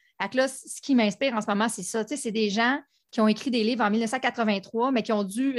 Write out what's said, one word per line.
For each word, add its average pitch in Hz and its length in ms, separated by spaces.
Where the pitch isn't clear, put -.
Fait 196 80
que 254 80
là, 262 100
c-, - 220
ce - 120
qui 277 140
m'inspire 233 400
en 214 60
ce 214 60
moment, 208 200
c'est 214 160
ça, 220 220
tu 294 100
sais, - 60
c'est 233 100
des 214 180
gens 233 300
qui - 80
ont 220 80
écrit 214 240
des 226 140
livres 240 180
en 208 60
mille 214 100
neuf 226 120
cent 262 80
quatre-vingt-trois, 233 720
mais 240 120
qui - 80
ont 208 140
dû 240 340